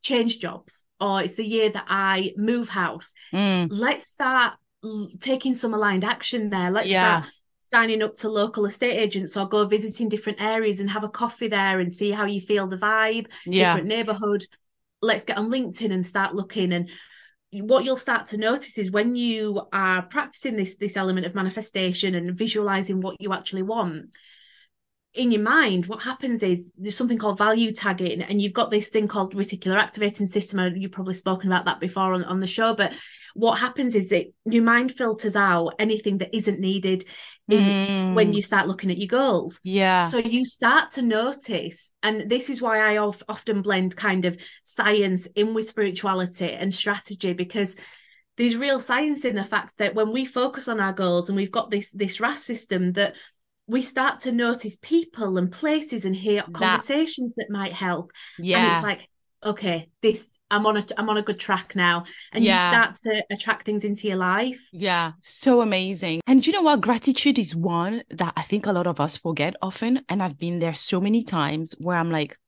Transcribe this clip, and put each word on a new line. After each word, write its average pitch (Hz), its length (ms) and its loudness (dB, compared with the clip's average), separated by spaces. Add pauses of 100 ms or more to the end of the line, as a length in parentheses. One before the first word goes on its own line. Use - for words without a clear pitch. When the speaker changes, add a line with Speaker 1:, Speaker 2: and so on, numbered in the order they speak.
Speaker 1:
change 233 380 0
jobs," - 440 -10 (160)
or 196 220 0
"It's 185 140 -4
the 220 100 -4
year 220 240 2
that - 180 -6
I 190 480 0
move 226 320 0
house." 175 460 -4 (200)
Speaker 2:
Mm. 185 380 2
Speaker 1:
Let's 247 380 -2
start 262 460 0 (280)
l-, 214 260 -8 (120)
taking 262 320 0
some 233 200 -2
aligned 202 300 2
action 220 460 -4
there. 185 200 0
Let's 190 200 0
Speaker 2:
Yeah. 180 320 6
Speaker 1:
start - 120 -14 (380)
signing 226 300 4
up 214 160 -2
to 214 120 -4
local 214 360 0
estate 208 320 0
agents 202 400 -2
or 196 100 -2
go 208 200 4
visiting 214 420 0
different 208 320 -4
areas 214 400 0
and 202 80 -2
have 208 160 -2
a 214 40 -6
coffee 233 380 -4
there 196 320 2
and 180 140 0
see 208 180 0
how 208 140 0
you 202 160 -2
feel 196 260 0
the 190 80 -6
vibe, 220 520 0 (180)
Speaker 2:
Yeah. 185 240 4
Speaker 1:
different 170 180 0
neighborhood. 208 560 -2 (580)
Let's 214 220 0
get - 140 -4
on 220 120 -2
LinkedIn 226 440 -2
and 185 120 0
start 196 300 -2
looking 190 380 -2
and 175 160 -2 (720)
what 247 220 4
you'll 262 100 0
start 247 320 -2
to 214 100 -8
notice 226 400 -2
is 190 140 -2
when 220 240 2
you 220 560 -2
are 185 320 2
practicing 269 520 -6
this, 190 220 -4
this 202 200 -6
element 185 280 0
of 180 100 -8
manifestation 190 800 -2
and 175 220 -4
visualizing 196 640 0
what 185 180 -6
you 190 140 -4
actually 190 300 -6
want, 190 520 -4 (1000)
in 240 180 2
your 214 100 4
mind, 214 440 4
what - 180 -10
happens 247 400 -4
is 180 340 0
there's 208 200 -8
something 240 200 0
called 214 200 0
value 220 340 4
tagging, 185 500 -2
and 202 200 0
you've 202 100 0
got 233 180 0
this 208 200 0
thing 214 180 2
called 190 260 -2
reticular 196 440 -2
activating 208 500 0
system, 190 320 -2
and 180 220 0
you've 190 100 -8
probably 185 220 -6
spoken 185 360 -2
about 180 140 2
that 208 160 -2
before 185 340 0
on, 180 120 -2
on 185 160 -2
the 190 60 -4
show, 226 280 0
but 202 180 0 (400)
what 220 240 2
happens 247 380 -2
is 185 140 2
that 180 160 2 (180)
your 226 200 4
mind 240 280 4
filters 220 460 -2
out 175 420 4
anything 214 380 0
that 185 180 -4
isn't 202 240 0
needed 190 460 0 (420)
in, 208 160 6
Speaker 2:
Mm. 196 500 2
Speaker 1:
when 208 200 4
you 208 80 0
start 196 260 2
looking 190 240 -2
at 170 60 -2
your 196 100 -6
goals. 233 560 0
Speaker 2:
Yeah. 185 380 4
Speaker 1:
So 170 160 0
you 233 260 0
start 254 480 2
to 269 100 -4
notice, 226 880 -2 (120)
and 214 260 0
this 254 200 0
is 240 120 -4
why 220 180 2
I 214 180 4
of-, 208 320 -2
often 214 320 -4
blend 185 340 0
kind 190 300 0
of 180 120 -2 (260)
science 202 640 2
in 214 260 0
with 220 160 -2
spirituality 185 840 -2
and 190 220 -4
strategy, 196 580 -4
because 180 460 -4 (580)
there's 233 220 2
real 269 240 0
science 285 420 -2
in 240 120 0
the 196 100 -2
fact - 320 -4
that 202 180 0
when 220 160 2
we 262 140 -2
focus 254 420 -4
on 220 140 -2
our 190 100 0
goals 180 380 0
and 196 80 0
we've 190 140 -2
got - 200 -2
this, 202 200 -4
this 196 280 -4
ras 277 240 -2
system, 185 500 -2
that 202 220 0 (520)
we 247 140 0
start 262 400 -2
to 262 100 -4
notice 233 480 -2
people 233 600 0
and 180 120 0
places 302 540 -2
and 190 100 0
hear 208 280 0
Speaker 2:
That 170 100 -12
Speaker 1:
conversations 233 840 0
that 220 120 -8
might 196 240 -4
help. 175 380 -4 (260)
And 170 80 -10
Speaker 2:
Yeah. 180 300 4
Speaker 1:
it's 165 80 0
like, 202 260 -4 (340)
"Okay, 185 460 -2 (140)
this, - 340 2 (140)
I'm 208 160 4
on 214 100 4
a, 208 80 -2 (140)
I'm 220 100 -2
on 214 80 2
a 208 60 0
good 208 160 -4
track - 360 -2
now." 175 300 4 (260)
And 226 120 2
you 202 80 8
Speaker 2:
Yeah. 180 180 6
Speaker 1:
start 220 260 4 (100)
to 220 260 0
attract 202 340 -4
things 208 180 -2
into 208 240 -2
your 190 100 0
life. 202 420 0 (120)
Speaker 2:
Yeah, 170 480 0
so - 420 4
amazing. 185 640 0
And 262 180 8
you 320 80 2
know 381 80 2
what? 294 200 6
Gratitude 254 580 2
is 165 160 -2
one 175 560 -2
that 165 260 -2
I 156 60 -4
think 208 240 -2
a 214 40 2
lot 180 140 2
of 170 140 -2
us 151 180 0
forget 160 460 -2
often. 233 460 -2
And 196 120 -2
I've 160 160 -4
been 170 220 -4
there 165 160 -2
so - 260 -2
many 220 220 2
times 156 560 -2
where 175 180 -2
I'm 165 140 0
like 151 260 -2 (100)